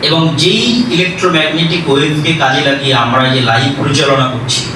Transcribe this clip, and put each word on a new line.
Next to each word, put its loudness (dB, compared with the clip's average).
এবং 2
যেই 2
ইলেকট্রোম্যাগনেটিক 0
ওয়েভকে 0
কাজে 2
লাগিয়ে 0
আমরা 0
এই 0
যে 0
লাইভ 2
পরিচালনা 0
করছি -4